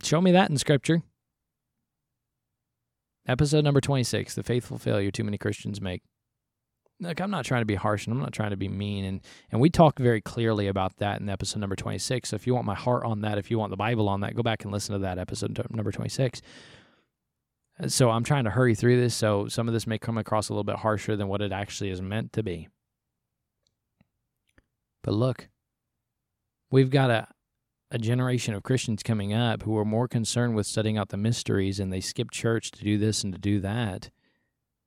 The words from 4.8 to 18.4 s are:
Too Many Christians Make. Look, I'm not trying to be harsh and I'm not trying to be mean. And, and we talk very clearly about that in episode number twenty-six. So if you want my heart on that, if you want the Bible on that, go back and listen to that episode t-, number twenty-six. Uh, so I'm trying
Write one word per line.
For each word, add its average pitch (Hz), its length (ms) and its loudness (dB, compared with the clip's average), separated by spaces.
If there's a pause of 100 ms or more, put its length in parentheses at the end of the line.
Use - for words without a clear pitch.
Too 110 120 -4
Many 104 140 -2
Christians 104 420 -4
Make. 92 220 -6 (1000)
Look, 175 200 -6
I'm 196 120 -4
not 160 140 -4
trying 123 160 0
to 110 40 -2
be 107 80 0
harsh 104 320 0
and 113 100 -2
I'm 139 60 -2
not - 120 -6
trying 107 180 -4
to 98 60 -4
be 98 120 -4
mean. 98 360 -4
And, 95 160 -6 (300)
and 110 80 2
we 160 120 6
talk 156 260 6
very 120 240 2
clearly 110 460 0
about 95 300 -2
that 104 220 -2
in 101 100 -6
episode 101 300 -6
number 98 160 -4
twenty-six. 107 540 -6
So 113 60 -4
if - 100 -10
you 123 80 2
want 117 140 0
my 98 80 -2
heart 123 300 0
on 110 160 -2
that, 104 180 -2
if 98 100 -8
you 117 80 2
want 104 140 -2
the 95 60 -4
Bible 110 300 2
on 98 140 0
that, - 140 -4
go 120 80 0
back 113 200 -2
and 101 80 -8
listen 104 220 -4
to 98 60 -2
that 92 180 -2
episode 104 380 -6
t-, 107 160 -4
number 110 200 -4
twenty-six. 113 520 -4 (1400)
Uh, 131 80 -6
so 127 240 4
I'm 117 120 0
trying 139 200 0